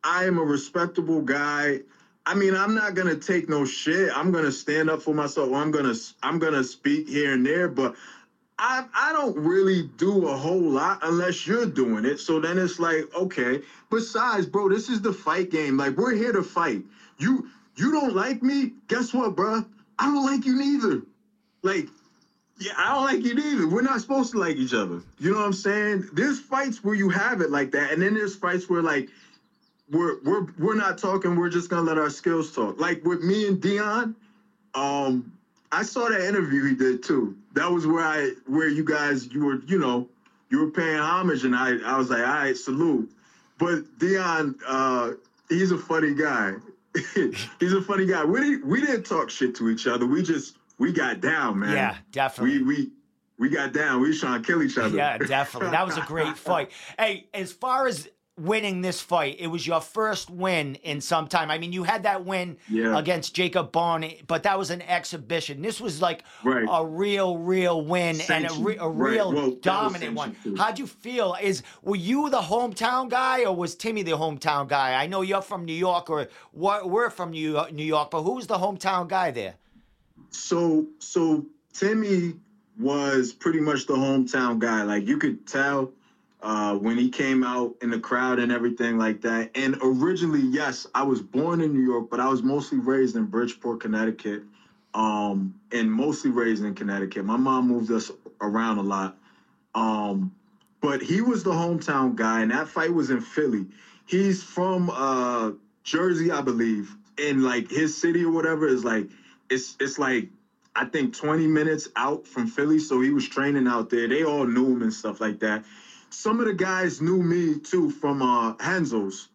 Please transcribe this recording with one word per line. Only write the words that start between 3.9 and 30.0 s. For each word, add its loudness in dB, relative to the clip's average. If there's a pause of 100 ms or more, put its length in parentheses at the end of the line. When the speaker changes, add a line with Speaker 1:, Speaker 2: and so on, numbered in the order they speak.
Speaker 1:
I'm 0
gonna 0
stand 0
up 0
for -2
myself. 0
I'm 0
gonna, 0 (280)
I'm -2
gonna 2
speak -2
here 0
and 4
there, 2
but 0 (640)
I, 0 (100)
I 2
don't 0
really 4 (120)
do 2
a -2
whole 0
lot 2
unless 0
you're 2
doing 0
it. 0
So 0
then 0
it's 0
like, 2 (100)
okay. 0 (260)
Besides, 0
bro, 0
this 2
is 0
the 0
fight -2
game. 2
Like, 0
we're 2
here 0
to 2
fight. -2 (340)
You, 2 (280)
you 2
don't 2
like 0
me? 2 (160)
Guess 0
what, 0
bro? 0 (340)
I 0
don't 4
like 0
you 4
neither. 2 (600)
Like, 0 (680)
yeah, -8
I 2
don't 2
like 0
you 2
neither. 0
We're 2
not 0
supposed 0
to 0
like 0
each -2
other. -2 (160)
You 0
know 2
what 2
I'm 2
saying? 0
There's 0
fights -4
where 2
you 2
have 0
it 0
like 0
that, 0
and 0
then 4
there's -2
fights -2
where, 2
like, 0 (800)
we're, 0